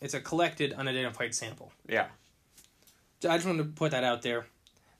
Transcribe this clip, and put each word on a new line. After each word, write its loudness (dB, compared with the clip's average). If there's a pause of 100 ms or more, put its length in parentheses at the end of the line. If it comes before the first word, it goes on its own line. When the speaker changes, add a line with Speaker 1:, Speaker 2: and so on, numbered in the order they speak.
Speaker 1:
it's -6
a -2
collected, 2
unidentified -2
sample. -8 (180)
Speaker 2:
Yeah. 2 (1120)
Speaker 1:
So 2
I 6
just 0
wanted 2
to -2
put 0
that 2
out 2
there, -2 (540)